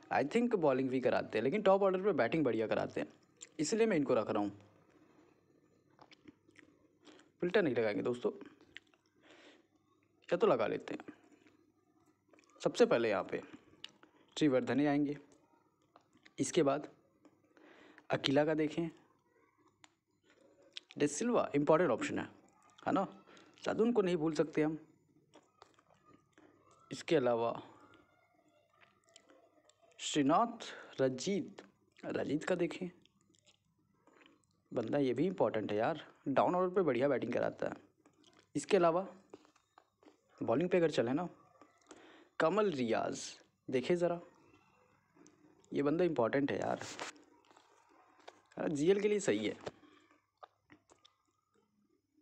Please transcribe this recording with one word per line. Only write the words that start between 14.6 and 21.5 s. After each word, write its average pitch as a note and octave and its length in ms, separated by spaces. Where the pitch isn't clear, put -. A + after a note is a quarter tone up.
ही D3 60
आएंगे, D3 300
इसके D#3 240
बाद C#3 260
अकीला C#3 340
का D#3 100
देखें, D#3 340
डे D3 100
सिल्वा A3 460